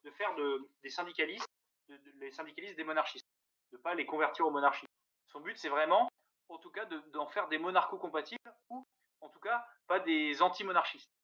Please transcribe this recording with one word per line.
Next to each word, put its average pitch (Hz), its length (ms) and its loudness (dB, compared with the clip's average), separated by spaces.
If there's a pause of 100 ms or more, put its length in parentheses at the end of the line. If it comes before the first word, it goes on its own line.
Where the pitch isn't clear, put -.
de 147 80 -14
faire 196 240 0
de, 143 340 0 (120)
des 135 80 -14
syndicalistes, 175 580 -4 (400)
de, 143 80 -18
de, 139 240 -20
les 139 100 -8
syndicalistes 160 460 -12
des 156 80 -6
monarchistes, 156 420 -2 (460)
de 127 40 -18
pas 170 180 -4
les 160 120 -2
convertir 156 400 2
aux 151 60 4
monarchistes. 143 340 2 (400)
Son - 140 -16
but, 185 180 -10
c'est 165 100 -6
vraiment, 156 400 4 (400)
en 165 100 -14
tout 175 120 -20
cas, 208 140 -8
de, 170 140 -8 (120)
d'en 147 160 -4
faire 185 220 -4
des 156 100 0
monarcho-compatibles 175 920 0 (160)
ou, 254 180 -12 (340)
en 151 100 -18
tout - 100 -20
cas, 233 260 -2 (220)
pas 185 100 4
des 156 440 2
anti-monarchistes. 180 680 2 (140)